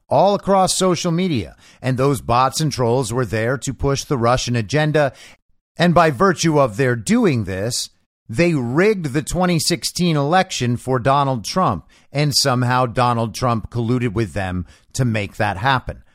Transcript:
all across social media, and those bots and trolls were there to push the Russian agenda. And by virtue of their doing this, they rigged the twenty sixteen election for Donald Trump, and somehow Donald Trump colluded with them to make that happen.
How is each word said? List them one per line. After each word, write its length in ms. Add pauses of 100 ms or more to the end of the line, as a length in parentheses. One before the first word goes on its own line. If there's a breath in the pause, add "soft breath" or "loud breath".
all 260
across 440
social 340
media, 440 (260 soft breath)
and 160
those 240
bots 400
and 100
trolls 400
were 140
there 320
to 160
push 300
the 120
Russian 400
agenda. 560 (640 loud breath)
And 180
by 160
virtue 480
of 200
their 180
doing 480
this, 460 (380)
they 260
rigged 580
the 100
twenty 380
sixteen 560
election 600
for 220
Donald 460
Trump, 420 (240 soft breath)
and 240
somehow 520
Donald 500
Trump 340
colluded 440
with 180
them 340 (280 soft breath)
to 100
make 320
that 220
happen. 440 (120)